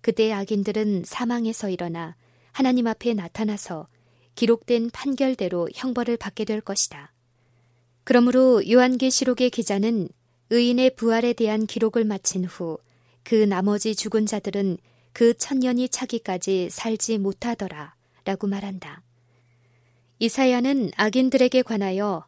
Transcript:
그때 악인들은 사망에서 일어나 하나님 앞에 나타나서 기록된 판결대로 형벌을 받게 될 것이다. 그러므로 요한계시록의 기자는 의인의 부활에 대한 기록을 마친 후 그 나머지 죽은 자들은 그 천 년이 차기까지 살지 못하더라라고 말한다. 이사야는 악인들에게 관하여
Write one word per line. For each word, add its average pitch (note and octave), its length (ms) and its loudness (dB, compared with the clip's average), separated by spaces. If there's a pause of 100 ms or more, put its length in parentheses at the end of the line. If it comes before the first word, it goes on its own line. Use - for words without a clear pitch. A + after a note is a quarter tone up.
그때 A3 320 0
악인들은 G3+ 720 -2
사망에서 A#3 640 -4
일어나 E3+ 460 -8 (340)
하나님 B3+ 380 2
앞에 A3+ 260 -2
나타나서 G3 720 -6 (480)
기록된 A#3 560 0
판결대로 B3+ 840 -2
형벌을 A#3+ 400 -2
받게 G#3+ 280 -8
될 G#3+ 160 -4
것이다. D3+ 520 -6 (920)
그러므로 B3 640 6
요한계시록의 B3+ 800 4
기자는 G#3 580 -2 (420)
의인의 B3 460 4
부활에 A#3 380 2
대한 A3 320 0
기록을 A3+ 380 0
마친 G3 400 -2
후 E3 340 -8 (460)
그 - 100 -2
나머지 G#3 600 2
죽은 G#3+ 320 -2
자들은 G3 520 -2 (340)
그 A#3 220 4
천 - 260 -2
년이 B3 300 0
차기까지 F#3+ 800 -4
살지 A3 480 -4
못하더라라고 G3 1300 -6
말한다. G3 540 -8 (1160)
이사야는 B3+ 800 2
악인들에게 B3+ 680 4
관하여 G3 640 -4